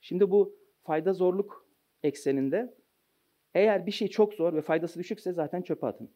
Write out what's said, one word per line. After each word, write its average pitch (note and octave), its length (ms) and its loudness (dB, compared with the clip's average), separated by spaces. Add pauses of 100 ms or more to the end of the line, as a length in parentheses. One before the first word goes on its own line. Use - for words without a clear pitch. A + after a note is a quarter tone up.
Şimdi F#3 300 2
bu G3+ 240 4 (280)
fayda D#3+ 300 0
zorluk F#3 560 -2 (340)
ekseninde C#3+ 720 -2 (800)
eğer G3 320 4
bir G3+ 60 -4
şey G3+ 160 -2
çok G#3 260 2
zor E3 200 0
ve D#3 80 0
faydası E3 380 -2
düşükse G3 340 -6
zaten F3+ 280 -4
çöpe D#3 260 -4
atın. - 280 -8